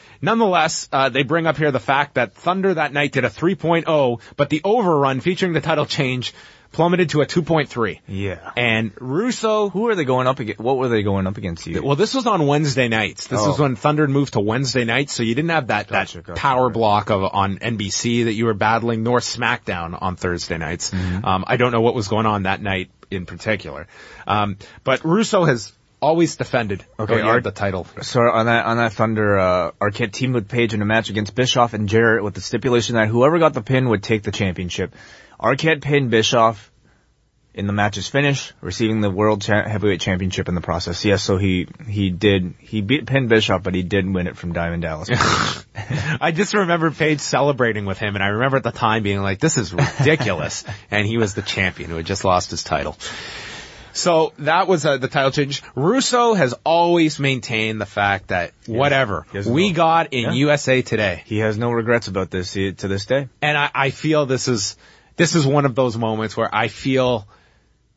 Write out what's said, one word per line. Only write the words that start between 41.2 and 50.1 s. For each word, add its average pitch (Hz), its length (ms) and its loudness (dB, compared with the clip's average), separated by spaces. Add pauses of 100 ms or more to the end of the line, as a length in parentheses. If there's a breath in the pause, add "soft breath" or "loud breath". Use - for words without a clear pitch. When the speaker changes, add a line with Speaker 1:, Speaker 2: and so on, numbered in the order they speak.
Speaker 2:
so 98 140 0
he, 92 300 0 (200)
he 101 240 -2
did, 92 480 2
he 107 220 -6
beat, 117 260 -2
pinned 131 220 0
Bischoff, 104 340 2
but 92 100 -4
he 92 80 0
did 92 300 0
win 90 160 -2
it - 100 -8
from 87 160 -8
Diamond 85 300 -4
Dallas 80 260 -6
Page. 120 100 2
Speaker 1:
<laughs> - 1000 -2
I 160 100 0
just 175 220 -2
remember 170 380 2
Page 151 300 0
celebrating 120 640 0
with 95 120 -4
him, 104 160 -2
and 98 100 -2
I 98 40 2
remember 127 300 0
at - 60 -2
the 117 80 -2
time 113 300 0
being 101 220 0
like, 98 160 -2
"This 160 180 0
is 95 160 -4
ridiculous." 127 920 0 (140 loud breath)